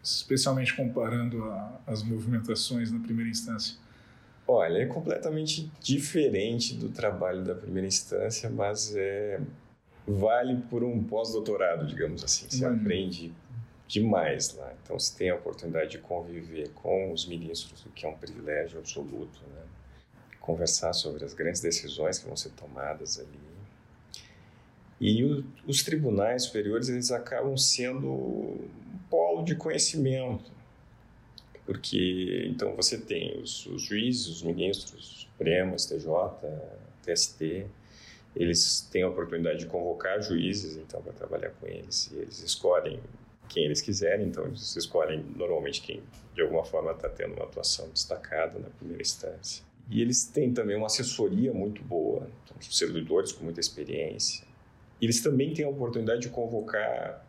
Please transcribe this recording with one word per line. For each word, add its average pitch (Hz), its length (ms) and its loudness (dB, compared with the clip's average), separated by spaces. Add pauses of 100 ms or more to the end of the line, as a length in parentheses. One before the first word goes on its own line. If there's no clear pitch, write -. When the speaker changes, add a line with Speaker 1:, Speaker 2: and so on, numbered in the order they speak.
Speaker 1:
Especialmente 135 720 2
comparando 117 680 0
a, 107 420 -8
as 110 160 -4
movimentações 113 880 0
na 117 80 0
primeira 113 320 -2
instância. 113 460 -4 (680)
Speaker 2:
Olha, 95 340 6
é 127 40 4
completamente 156 960 -2
diferente 120 960 2
do 113 160 -4
trabalho 92 520 0
da 92 120 -2
primeira 95 320 -2
instância, 104 640 0
mas 104 440 0
é, 98 460 0 (680)
vale 120 640 4
por 120 160 2
um 117 180 2
pós-doutorado, 104 840 2
digamos - 360 -2
assim. - 280 2
Você 131 80 0
Speaker 1:
Imagino. 113 240 4
Speaker 2:
aprende 87 500 0 (560)
demais 95 680 4
lá. 67 280 -12
Então, 82 160 -4
você - 180 -2
tem 90 140 2
a 87 40 4
oportunidade 82 580 -2
de 85 60 -10
conviver 85 760 -6
com 92 360 0
os 82 140 -4
ministros, 85 600 -8
o - 20 -16
que - 160 -14
é 78 60 -2
um 76 60 -12
privilégio 76 640 -6
absoluto, - 640 -8 (140)
né? 69 80 -14 (760)
Conversar 82 540 2
sobre 76 320 -2
as 71 80 -8
grandes 82 300 0
decisões 80 560 0
que - 80 -8
vão 78 100 -6
ser - 140 -6
tomadas 73 680 -6
ali. 73 360 -16 (1500)
E 110 240 6
o, 143 180 2 (240)
os 139 160 2
tribunais 123 640 4
superiores, 110 460 0
eles 123 200 0
acabam 127 460 0
sendo 131 500 2
um 131 600 -2 (400)
polo 165 340 4
de 165 120 2
conhecimento. 131 960 0 (1120)
Porque, 92 840 0
então, - 280 0
você - 220 2
tem - 420 -4
os, - 260 -8
os 90 160 -6
juízes, 117 460 0
os 82 140 -8
ministros, - 880 -4
Supremo, 90 440 2
S - 140 -2
T 80 100 -2
J, 80 400 0 (640)
T - 80 -4
S - 280 2
T, 87 280 -2 (720)
eles - 560 4
têm 92 100 4
a 92 60 4
oportunidade 82 520 0
de 85 60 -6
convocar 90 560 0
juízes, 90 540 0
então, - 240 -10
pra - 120 -12
trabalhar 50 380 -4
com - 160 -14
eles, - 460 -4
e 76 40 -8
eles - 260 -8
escolhem 82 580 2 (480)
quem 80 160 4
eles 76 160 2
quiserem, 101 460 2
então 87 200 -2
eles - 280 -6
escolhem 78 500 0 (120)
normalmente 78 440 0
quem, - 220 -10 (320)
de 85 80 4
alguma 80 220 4
forma, 80 300 0
tá - 140 -4
tendo 82 260 -4
uma 85 100 -4
atuação - 460 -2
destacada - 680 0
na - 120 -8
primeira - 320 -10
instância. - 640 -6 (260)
E 113 100 4
eles 123 240 4
têm 123 280 4
também 107 240 2
uma 107 100 0
assessoria 113 640 2
muito 101 300 -2
boa, - 440 0 (160)
então, - 180 -20
servidores 82 720 2
com - 120 -10
muita 82 160 -4
experiência. - 840 -2 (560)
E 117 60 4
eles 117 160 4
também 143 300 4
têm 151 120 0
a 143 40 0
oportunidade 120 540 0
de - 80 -6
convocar 117 1000 -2